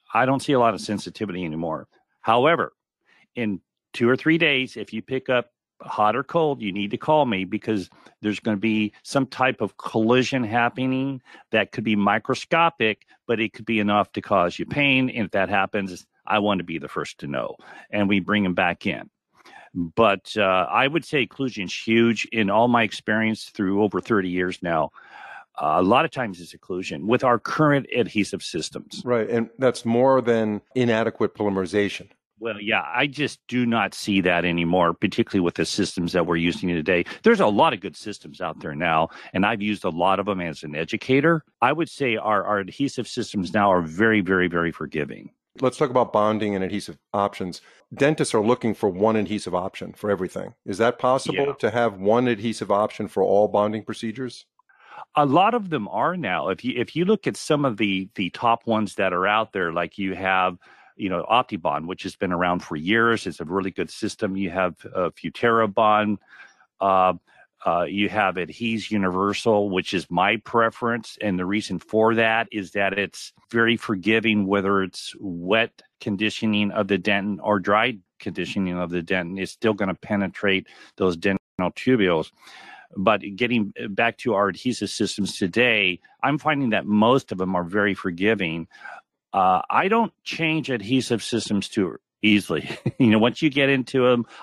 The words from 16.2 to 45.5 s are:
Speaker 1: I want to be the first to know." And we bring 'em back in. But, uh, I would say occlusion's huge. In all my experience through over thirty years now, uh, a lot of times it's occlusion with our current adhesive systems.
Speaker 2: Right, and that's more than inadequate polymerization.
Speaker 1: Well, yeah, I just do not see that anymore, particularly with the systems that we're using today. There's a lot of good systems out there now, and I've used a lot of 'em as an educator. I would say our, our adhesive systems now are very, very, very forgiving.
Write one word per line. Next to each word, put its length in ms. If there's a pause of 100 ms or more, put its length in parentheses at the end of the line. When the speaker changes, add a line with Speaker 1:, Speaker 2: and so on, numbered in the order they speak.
Speaker 1:
I 120
want 200
to 40
be 160
the 80
first 320
to 80
know." 280 (360)
And 180
we 100
bring 260
'em 100
back 320
in. 220 (640)
But, 640
uh, 340
I 180
would 180
say 220
occlusion's 480
huge. 560
In 180
all 180
my 160
experience 600
through 380
over 180
thirty 280
years 340
now, 280 (720)
uh, 160
a 60
lot 220
of 60
times 300
it's 140
occlusion 500
with 180
our 140
current 480 (100)
adhesive 460
systems. 640
Speaker 2:
Right, 240
and 200 (100)
that's 260
more 360
than 400 (140)
inadequate 600
polymerization. 720 (320)
Speaker 1:
Well, 200
yeah, 220 (120)
I 120
just 400
do 180
not 280
see 280
that 240
anymore, 480
particularly 500
with 120
the 100
systems 480
that 120
we're 120
using 320
today. 340 (200)
There's 180
a 60
lot 260
of 80
good 160
systems 420
out 220
there 120
now, 360 (240)
and 120
I've 160
used 220
a 60
lot 320
of 80
'em 100
as 240
an 100
educator. 720 (180)
I 120
would 160
say 260
our, 300
our 140
adhesive 500
systems 440
now 180
are 100
very, 400
very, 260
very 240
forgiving. 600 (280)